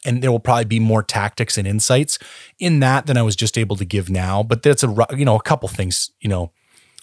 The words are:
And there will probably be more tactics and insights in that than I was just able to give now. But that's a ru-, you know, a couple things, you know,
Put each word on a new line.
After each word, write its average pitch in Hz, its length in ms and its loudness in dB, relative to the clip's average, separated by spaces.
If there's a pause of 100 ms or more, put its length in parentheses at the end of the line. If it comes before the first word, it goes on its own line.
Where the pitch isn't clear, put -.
And 123 160 -2
there 127 100 2
will 117 80 0
probably 117 260 2
be 113 140 0
more 110 240 2
tactics - 540 -4
and 98 100 -2
insights 127 520 0 (400)
in 165 220 2
that 131 260 2
than 135 100 2
I 117 60 2
was 107 120 0
just - 220 -2
able 107 200 -2
to 98 60 -8
give 92 260 -4
now. 95 340 -2
But 113 180 -2
that's 143 220 4
a 135 40 2
ru-, 110 180 2 (100)
you 139 100 -2
know, 117 100 4
a 107 60 0
couple 139 260 -2
things, - 440 -4 (100)
you 107 80 -4
know, 90 240 -2 (500)